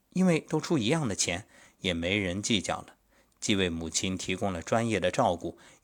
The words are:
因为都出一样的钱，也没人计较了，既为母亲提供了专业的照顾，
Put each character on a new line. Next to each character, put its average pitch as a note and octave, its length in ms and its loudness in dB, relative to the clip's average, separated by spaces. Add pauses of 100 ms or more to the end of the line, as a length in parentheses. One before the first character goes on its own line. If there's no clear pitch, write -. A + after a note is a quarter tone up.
(100)
因 F#3 160 2
为 D#3+ 140 4
都 D#3+ 200 -2
出 E3 160 0
一 A2 120 2
样 D#3 180 2
的 G2 80 -2
钱， F#2 320 -2 (320)
也 F#2 160 0
没 F2+ 240 0
人 F#2+ 240 -2
计 G#2 180 2
较 - 220 -4
了， - 140 -20 (420)
既 - 160 0
为 F#2+ 140 2
母 E2 200 -4
亲 F#2 300 -2
提 F#2+ 160 -4
供 F#2+ 180 -2
了 E2+ 80 -6
专 A#2 260 0
业 A2 120 2
的 F2+ 140 0
照 G2+ 240 2
顾， - 200 -8 (280)